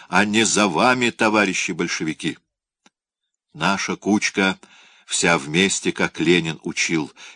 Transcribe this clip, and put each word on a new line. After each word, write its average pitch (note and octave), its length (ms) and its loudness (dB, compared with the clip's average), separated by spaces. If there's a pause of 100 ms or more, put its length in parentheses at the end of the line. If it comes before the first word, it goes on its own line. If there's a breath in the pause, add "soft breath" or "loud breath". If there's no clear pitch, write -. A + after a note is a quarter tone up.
а F#2 160 2
не G#2+ 180 2
за G2+ 240 2
вами, A#2 440 2
товарищи G#2 600 0
большевики». E2 640 -6 (1160)
Наша F#2+ 420 -2
кучка G2 640 0 (460 soft breath)
вся E2+ 320 0
вместе, E2+ 540 0
как - 280 -2
Ленин E2 440 2
учил: D#2 480 -4 (240 loud breath)